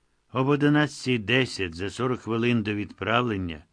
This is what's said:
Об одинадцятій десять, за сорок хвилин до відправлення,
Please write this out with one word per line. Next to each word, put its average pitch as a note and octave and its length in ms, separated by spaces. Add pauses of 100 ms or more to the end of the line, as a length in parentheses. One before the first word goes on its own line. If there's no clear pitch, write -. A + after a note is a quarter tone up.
(340)
Об C3 140
одинадцятій C#3+ 720
десять, G2+ 580
за F#2+ 140
сорок A#2+ 320
хвилин A#2 420
до G#2+ 100
відправлення, G2+ 1000